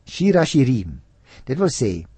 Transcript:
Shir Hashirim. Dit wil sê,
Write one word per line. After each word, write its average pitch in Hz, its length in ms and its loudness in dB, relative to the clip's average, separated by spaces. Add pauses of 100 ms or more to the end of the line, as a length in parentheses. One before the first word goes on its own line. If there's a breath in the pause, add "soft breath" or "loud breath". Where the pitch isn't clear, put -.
Shir 185 320 2
Hashirim. 123 640 0 (440 soft breath)
Dit 135 140 -6
wil 185 140 0
sê, 90 340 -4 (120)